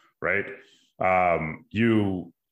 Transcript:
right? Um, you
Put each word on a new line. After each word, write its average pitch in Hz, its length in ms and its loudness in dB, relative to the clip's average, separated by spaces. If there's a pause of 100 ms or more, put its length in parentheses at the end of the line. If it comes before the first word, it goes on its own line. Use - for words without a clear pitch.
(220)
right? 95 240 -2 (540)
Um, 87 720 0
you 101 640 0 (180)